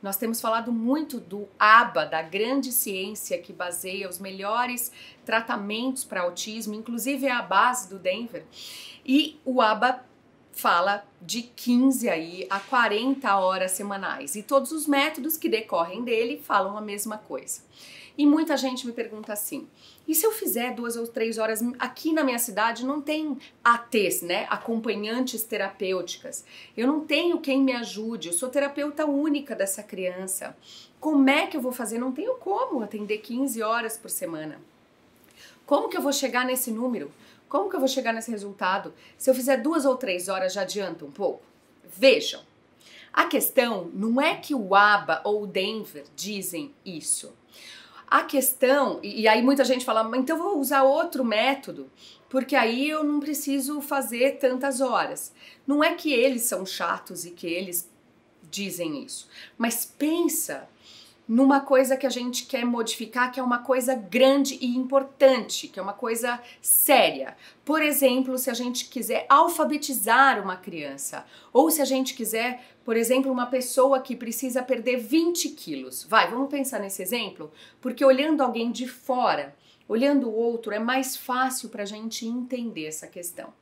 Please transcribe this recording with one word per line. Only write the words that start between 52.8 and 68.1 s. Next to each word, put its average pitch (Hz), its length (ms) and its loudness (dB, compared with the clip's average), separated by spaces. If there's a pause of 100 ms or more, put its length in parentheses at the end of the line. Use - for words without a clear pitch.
eu 311 140 -2
não 294 160 0
preciso 285 600 -4
fazer 262 600 0
tantas 254 420 0
horas." 190 500 -2 (360)
Não 294 160 4
é 330 100 4
que 320 180 -4
eles 247 320 2
são 185 220 -4
chatos 180 600 -6
e 175 60 -14
que 175 140 -14
eles 175 420 -6 (600)
dizem 170 540 -6
isso, - 240 -14 (280)
mas 233 300 -4
pensa 311 840 -2 (600)
numa 269 320 6
coisa 269 360 4
que 262 120 -2
a - 20 2
gente 247 380 -4
quer 240 180 -2
modificar, 240 640 -2
que 269 80 -6
é 254 40 -2
uma 240 160 0
coisa 254 340 0
grande 262 640 4
e 247 160 -2
importante, 262 920 4
que - 120 -14
é 185 40 -8
uma 196 100 -8
coisa 240 480 -4 (180)
séria. 165 800 4 (260)
Por 311 200 0
exemplo, 262 560 4